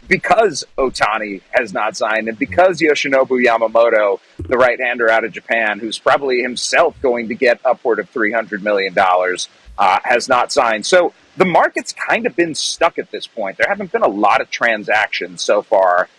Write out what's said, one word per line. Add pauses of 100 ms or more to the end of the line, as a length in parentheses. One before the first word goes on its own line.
because (120)
Ohtani (100)
has
not
signed
and
because
Yoshinobu
Yamamoto, (220)
the
right-hander
out
of
Japan,
who's
probably
himself
going
to
get
upward
of
three
hundred
million
dollars, (300)
uh,
has
not
signed.
So (240)
the
market's
kind
of
been
stuck
at
this
point.
There
haven't
been
a
lot
of
transactions
so
far (100)